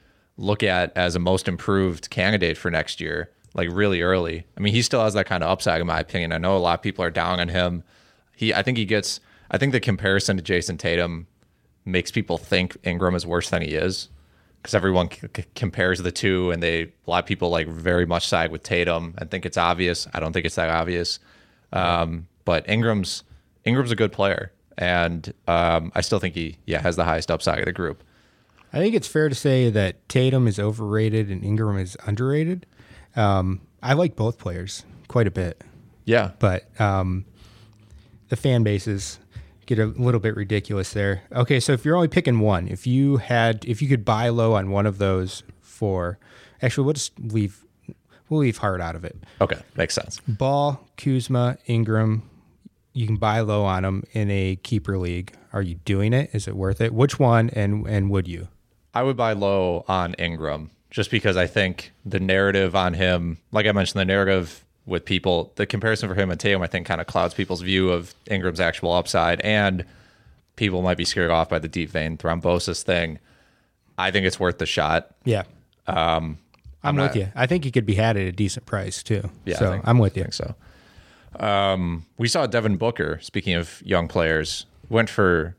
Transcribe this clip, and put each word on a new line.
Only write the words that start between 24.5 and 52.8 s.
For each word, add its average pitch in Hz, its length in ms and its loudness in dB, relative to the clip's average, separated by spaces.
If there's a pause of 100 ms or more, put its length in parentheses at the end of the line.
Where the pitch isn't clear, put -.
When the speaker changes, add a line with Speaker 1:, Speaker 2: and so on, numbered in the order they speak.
Speaker 1:
and, 85 520 0 (160)
um, 85 480 2
I 90 60 -2
still 101 200 0
think 87 140 -4
he, 80 300 -6
yeah, 80 160 -2
has 85 160 0
the 85 80 2
highest 82 260 0
upside 80 280 0
of - 80 -2
the 87 60 -2
group. 85 300 -6 (720)
Speaker 2:
I - 40 -2
think 208 160 2
it's - 120 0
fair 156 220 2
to 139 60 -4
say 127 340 4
that 101 400 0
Tatum 127 400 4
is 101 100 -2
overrated 107 720 0
and 95 140 -6
Ingram 104 320 0
is 95 180 -4 (120)
underrated. 147 580 -2 (500)
Um, 95 460 2 (220)
I 123 100 2
like 151 240 2
both 113 220 -2
players 87 480 -10 (220)
quite 117 180 4
a 98 40 0
bit. 87 300 -4 (460)
Speaker 1:
Yeah. 107 320 4
Speaker 2:
But, - 420 0
um, 95 460 0 (1040)
the 127 60 -2
fan 123 260 2
bases 104 560 -2 (480)
get 117 120 0
a 110 60 4
little 120 360 2
bit 107 140 0
ridiculous 101 600 -4
there. 98 280 0 (100)
Okay, 123 280 2
so 143 140 2
if 120 100 -2
you're 156 120 4
only 175 120 4
picking 131 320 2
one, 98 260 2
if 92 200 -6
you 135 320 4
had, 113 480 2
if 113 160 -2
you 139 80 2
could 117 160 2
buy 113 240 2
low 113 240 4
on 95 160 0
one 101 160 2
of 98 100 0
those 95 460 0 (180)
four, 92 580 -4 (440)
actually, 131 240 2
we'll 151 80 0
just - 260 -8
leave, 107 460 -2 (640)
we'll 156 100 0
leave 123 160 2
Hart 95 240 -2
out 82 160 -6
of 85 80 -12
it. - 180 -12 (200)
Speaker 1:
Okay, - 180 0 (160)
makes - 160 0
sense. - 340 -6
Speaker 2:
Ball, 139 720 0
Kuzma, 127 720 0
Ingram, 110 560 2 (720)